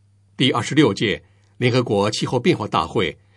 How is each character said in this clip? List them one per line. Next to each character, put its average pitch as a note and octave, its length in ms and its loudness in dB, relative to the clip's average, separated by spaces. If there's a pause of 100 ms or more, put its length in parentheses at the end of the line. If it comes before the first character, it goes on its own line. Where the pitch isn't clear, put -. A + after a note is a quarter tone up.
(360)
第 C3+ 160 2
二 A#2 100 -2
十 - 120 -8
六 C3 180 4
届 G2 320 -4 (320)
联 A#2+ 160 0
合 B2+ 100 2
国 G#2+ 280 0
气 - 160 -4
候 C3 120 -2
变 C3+ 160 2
化 - 140 -6
大 E2 180 -2
会 F2 300 -2 (200)